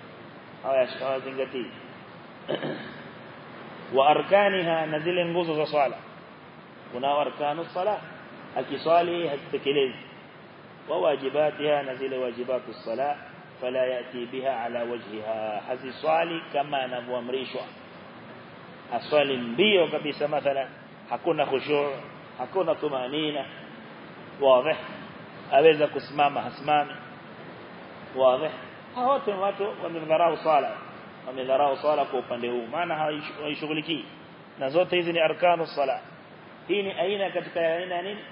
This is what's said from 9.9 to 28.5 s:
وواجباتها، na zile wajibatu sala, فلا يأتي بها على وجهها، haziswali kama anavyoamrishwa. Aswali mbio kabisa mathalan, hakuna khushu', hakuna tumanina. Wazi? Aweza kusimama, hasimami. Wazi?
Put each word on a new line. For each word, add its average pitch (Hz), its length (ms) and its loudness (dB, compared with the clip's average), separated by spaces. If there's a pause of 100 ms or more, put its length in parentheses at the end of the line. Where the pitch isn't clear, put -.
وواجباتها، 147 920 2
na 131 120 -6
zile 131 220 -2
wajibatu 120 560 -2
sala, 131 420 -2 (460)
فلا 127 240 0
يأتي 123 400 -4
بها 131 300 -2
على 120 260 -2
وجهها، 110 880 -4
haziswali 156 760 0 (120)
kama 143 240 0
anavyoamrishwa. 123 840 -4 (1300)
Aswali 139 440 2
mbio 156 500 4
kabisa 147 400 -2
mathalan, 139 400 0 (420)
hakuna 151 360 2
khushu', 135 500 0 (420)
hakuna 160 380 0
tumanina. 143 720 -2 (960)
Wazi? 135 340 8 (760)
Aweza 151 360 8
kusimama, 143 540 0
hasimami. 143 500 0 (1200)
Wazi? 131 340 6 (460)